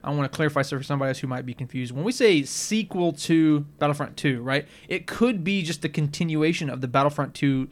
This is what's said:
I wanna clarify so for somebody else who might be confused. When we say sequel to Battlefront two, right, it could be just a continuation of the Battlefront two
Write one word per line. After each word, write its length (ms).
I 100
wanna 140
clarify 340
so 140
for 80
somebody 240
else 100
who 80
might 200
be 80
confused. 380
When 120
we 80
say 320
sequel 680
to 480
Battlefront 360
two, 260
right, 260
it 200
could 340
be 200
just 220
a 40
continuation 840
of 100
the 60
Battlefront 480
two 380